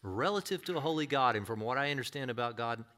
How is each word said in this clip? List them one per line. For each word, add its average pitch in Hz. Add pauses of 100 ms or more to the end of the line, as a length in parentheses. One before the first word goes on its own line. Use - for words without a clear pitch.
Relative 175
to 170
a 139
holy 156
God, 127
and 104
from 110
what 120
I 143
understand 135
about 120
God, 117 (120)